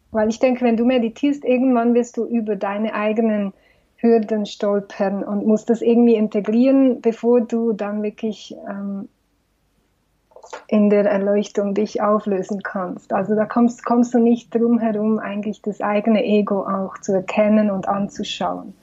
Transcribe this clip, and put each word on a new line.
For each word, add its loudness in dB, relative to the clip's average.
Weil 0
ich -4
denke, 2
wenn 4
du 0
meditierst, 0
irgendwann 2
wirst 0
du -2
über -2
deine -4
eigenen 0
Hürden 2
stolpern -2
und -4
musst 0
das 2
irgendwie 4
integrieren, 2
bevor 2
du -2
dann -4
wirklich, -8
ähm, -8
in 2
der 4
Erleuchtung 0
dich -2
auflösen -2
kannst. -10
Also -2
da 2
kommst, 0
kommst 2
du 4
nicht 0
drum 2
herum, -2
eigentlich -8
das -8
eigene 2
Ego 0
auch -6
zu -6
erkennen 2
und -4
anzuschauen. -6